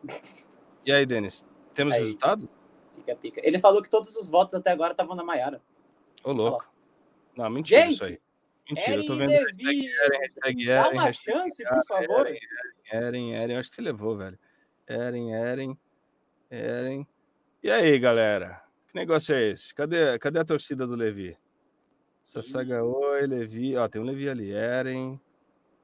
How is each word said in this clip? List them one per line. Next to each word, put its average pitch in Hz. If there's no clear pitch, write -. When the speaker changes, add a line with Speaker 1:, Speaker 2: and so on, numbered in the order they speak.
Speaker 1:
E 135
aí, 143
Denis, 110
temos 143
Speaker 2:
Aí. 117
Speaker 1:
resultado? 139
Speaker 2:
Pica -
Pica. -
Ele 175
falou 202
que -
todos -
os 196
votos 185
até 185
agora 170
estavam 180
na 175
Maiara. 143
Speaker 1:
Ô, 135
louco. 117
Speaker 2:
Olha 123
lá. -
Speaker 1:
Não, 110
mentira 160
Speaker 2:
Gente, 330
Speaker 1:
isso -
aí. 87
Mentira, 180
eu 302
tô 294
Speaker 2:
Eren 277
Speaker 1:
vendo 285
Speaker 2:
Levi, 202
Speaker 1:
hashtag 269
Eren, 143
hashtag 131
Eren, 131
Speaker 2:
dá 139
uma 131
Speaker 1:
hashtag 135
Eren, 359
Speaker 2:
chance, 247
por 254
favor. 233
Speaker 1:
Eren, -
Eren, 120
Eren, 113
Eren, 117
acho 127
que -
você -
levou, 113
velho. 95
Eren, 120
Eren, 127
Eren. 123
E -
aí, 165
galera? 107
Que -
negócio 160
é 110
esse? -
Cadê, 151
cadê 147
a 165
torcida 139
do 120
Levi? 101
Speaker 2:
Sim. -
Speaker 1:
Sasaga, 123
oi, 139
Levi. 123
Ó, 117
tem 110
um 117
Levi 135
ali. 110
Eren, 131